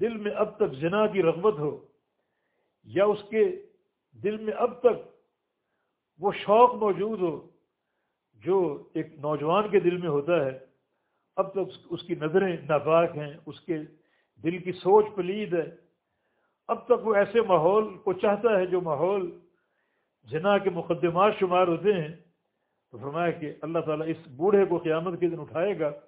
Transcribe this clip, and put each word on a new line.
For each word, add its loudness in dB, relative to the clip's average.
دل -2
میں -4
اب -2
تک 0
زنا 2
کی 0
رغبت 2
ہو -6
یا 0
اس 0
کے 2
دل -4
میں -6
اب -4
تک 0
وہ -2
شوق 4
موجود -2
ہو -4
جو -2
ایک -6
نوجوان 0
کے 4
دل 0
میں -6
ہوتا 0
ہے، -6
اب -2
تک -8
اس -8
کی -8
نظریں 0
ناپاک 2
ہیں، -10
اس -18
کے -6
دل -4
کی -8
سوچ 6
پلید -4
ہے، -4
اب -6
تک 2
وہ 0
ایسے 2
ماحول 2
کو -2
چاہتا 2
ہے 2
جو -2
ماحول -2
زنا 2
کے 0
مقدمات 2
شمار 4
ہوتے 0
ہیں، -4
تو -18
فرمایا -2
کہ -8
اللہ -4
تعالیٰ -4
اس -10
بوڑھے 4
کو 0
قیامت -4
کے 0
دن -6
اٹھائے -4
گا، 0